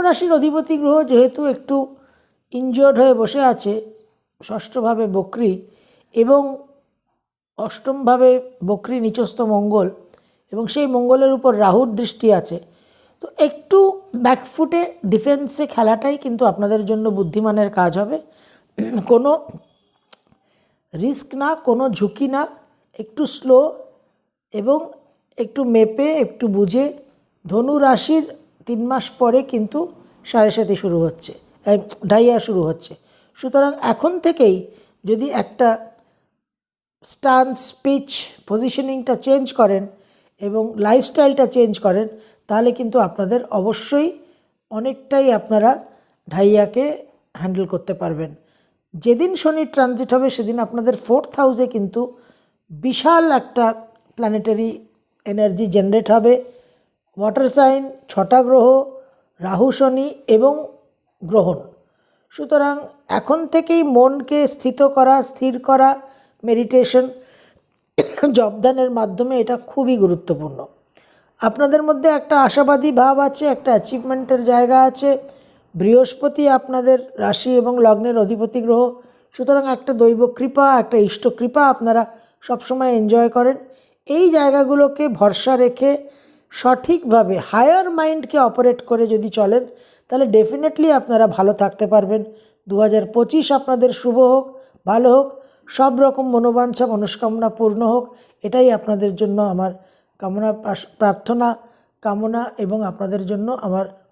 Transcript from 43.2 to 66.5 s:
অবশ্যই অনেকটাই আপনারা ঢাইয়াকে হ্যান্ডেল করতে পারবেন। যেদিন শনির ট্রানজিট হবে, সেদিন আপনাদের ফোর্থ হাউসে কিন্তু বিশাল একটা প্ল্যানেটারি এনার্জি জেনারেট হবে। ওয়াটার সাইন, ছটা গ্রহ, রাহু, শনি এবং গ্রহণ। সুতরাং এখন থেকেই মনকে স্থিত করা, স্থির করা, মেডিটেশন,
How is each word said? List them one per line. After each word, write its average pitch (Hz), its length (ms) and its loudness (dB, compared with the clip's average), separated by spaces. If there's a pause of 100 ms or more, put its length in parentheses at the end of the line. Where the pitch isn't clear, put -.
অবশ্যই 226 580 -2 (640)
অনেকটাই 269 600 -2
আপনারা 214 380 2 (580)
ঢাইয়াকে 208 560 2 (500)
হ্যান্ডেল 185 320 -6
করতে 185 280 -8
পারবেন। 160 360 -8 (640)
যেদিন 240 420 0
শনির 311 360 -2
ট্রানজিট 254 400 -2
হবে, 254 180 0
সেদিন 233 280 -6
আপনাদের 233 380 -4
ফোর্থ - 400 -2
হাউসে 254 300 0
কিন্তু 226 340 -6 (720)
বিশাল 262 600 0
একটা 247 320 -2 (540)
প্ল্যানেটারি 220 520 -2 (560)
এনার্জি 208 400 -2
জেনারেট 202 440 0
হবে। 226 220 4 (840)
ওয়াটার 214 320 -2
সাইন, 269 340 4 (260)
ছটা 226 340 2
গ্রহ, 247 240 6 (720)
রাহু, 190 320 0
শনি 262 340 0 (220)
এবং 247 260 4 (680)
গ্রহণ। 180 360 0 (760)
সুতরাং 285 420 -2 (340)
এখন 220 380 -2
থেকেই 330 360 0 (140)
মনকে 277 420 2 (100)
স্থিত 254 340 -6
করা, 269 400 4
স্থির 262 400 -4
করা, 269 280 4 (540)
মেডিটেশন, 240 600 2 (680)